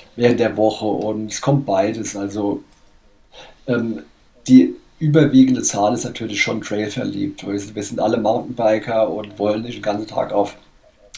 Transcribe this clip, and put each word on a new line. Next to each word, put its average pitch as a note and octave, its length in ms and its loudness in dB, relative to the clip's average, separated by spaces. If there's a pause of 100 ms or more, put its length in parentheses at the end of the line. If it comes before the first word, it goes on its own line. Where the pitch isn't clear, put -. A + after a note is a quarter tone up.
(160)
während A#2+ 240 2
der A2 160 0
Woche G#2+ 300 0
und G#2+ 440 -4
es - 120 -10
kommt C#3+ 240 2
beides. G#2 500 -2
Also, G2+ 480 -4 (1040)
ähm, A2+ 320 -2 (480)
die - 280 8 (240)
überwiegende C3 640 6
Zahl G#2+ 320 0
ist A#2+ 120 -4
natürlich G#2+ 360 -6
schon A2+ 200 -2
trailverliebt. G#2 840 -6
Wir G2+ 140 -4
sind, - 160 -12
wir G#2 80 -6
sind A2+ 160 -8
alle A2 160 2
Mountainbiker A2 960 0
und G2+ 300 -8
wollen G#2+ 240 0
nicht A#2+ 120 -10
den G2+ 80 -14
ganzen G#2+ 240 -4
Tag - 240 -6
auf G2+ 240 0 (640)